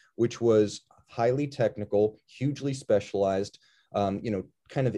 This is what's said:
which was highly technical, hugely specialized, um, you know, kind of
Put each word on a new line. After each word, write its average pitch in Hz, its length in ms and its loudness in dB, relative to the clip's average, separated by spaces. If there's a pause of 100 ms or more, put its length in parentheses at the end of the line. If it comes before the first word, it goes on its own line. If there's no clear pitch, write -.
(160)
which 120 260 -2
was 107 400 4 (280)
highly 123 360 0
technical, 107 720 0 (100)
hugely 135 460 -4
specialized, 101 840 -2 (340)
um, 101 300 0
you 117 80 -4
know, 95 120 -4 (260)
kind 135 180 -2
of 107 100 -4